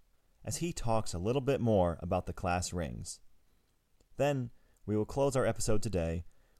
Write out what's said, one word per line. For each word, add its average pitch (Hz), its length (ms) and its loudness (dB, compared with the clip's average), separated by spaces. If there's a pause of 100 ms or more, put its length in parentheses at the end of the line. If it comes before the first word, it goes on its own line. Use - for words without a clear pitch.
(440)
as 104 140 -6
he 170 160 -4
talks 110 400 0
a 87 60 -4
little 120 220 0
bit 127 200 0
more 95 400 4
about 90 240 -2
the 90 80 -8
class 90 400 -2
rings. 78 480 -8 (960)
Then, 135 320 0 (360)
we 104 120 0
will 107 80 0
close 135 320 0
our 120 80 4
episode 110 360 4
today 85 440 0 (340)